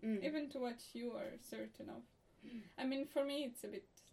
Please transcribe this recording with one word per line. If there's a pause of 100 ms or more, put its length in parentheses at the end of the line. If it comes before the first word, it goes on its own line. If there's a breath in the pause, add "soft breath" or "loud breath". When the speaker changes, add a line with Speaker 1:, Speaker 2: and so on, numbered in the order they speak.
Speaker 1:
Mm.
Speaker 2:
even
to
what (160)
you
are
certain
of. (420 loud breath)
Speaker 1:
Mm. (160 loud breath)
Speaker 2:
I
mean,
for
me,
it's
a
bit, (260)